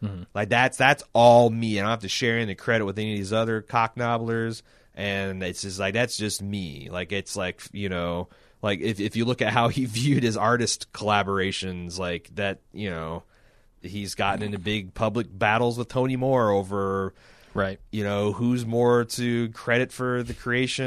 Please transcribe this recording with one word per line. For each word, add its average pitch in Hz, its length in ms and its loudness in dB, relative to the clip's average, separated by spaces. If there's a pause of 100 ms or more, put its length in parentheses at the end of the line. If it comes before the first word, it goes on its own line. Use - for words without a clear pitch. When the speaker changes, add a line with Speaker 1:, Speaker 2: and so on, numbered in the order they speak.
Speaker 1:
Mm-hmm. 95 200 -8 (100)
Speaker 2:
Like, 104 160 -2
that's, 123 280 2
that's 139 260 6 (100)
all 120 380 10
me. 113 280 -2
I 98 40 0
don't 107 80 0
have 113 100 -4
to 98 80 -8
share 117 300 0
any 104 160 -4
credit 113 300 0
with 98 140 -4
any 107 140 -2
of 104 60 -2
these 98 140 -4
other 113 280 0
cocknobblers. 113 1000 -2 (320)
And 98 480 -4
it's 90 200 -6
just 95 180 -8
like, 98 140 -2
that's 120 240 0
just 104 260 -4
me. 90 480 -8
Like, 90 200 -6
it's 98 240 -6
like, 92 360 -6
you 101 180 -6
know, 87 380 -4 (340)
like, 101 200 -2
if, 104 180 -2
if 107 160 -2
you 113 100 0
look 123 160 -2
at 107 120 2
how 120 160 4
he 127 160 -2
<laughs> - 0 -
viewed 123 360 2
his 113 160 0
artist 113 540 2
collaborations, 95 1080 -2
like, 87 380 -6
that, 98 240 -4 (140)
you 101 180 -6
know, 82 320 -8 (580)
he's 98 340 -8
gotten 98 280 0
into 101 160 -4
big 95 340 -4
public 110 380 0
battles 113 460 2
with 120 100 -6
Tony 131 300 0
Moore 127 340 4
over, 98 600 0 (400)
Speaker 1:
Right. 98 260 -2 (120)
Speaker 2:
you 107 140 -2
know, 101 260 0
who's 120 340 0
more 120 400 4
to 120 440 -2
credit 123 420 0
for 123 320 -4
the 117 100 -8
creation 127 540 -2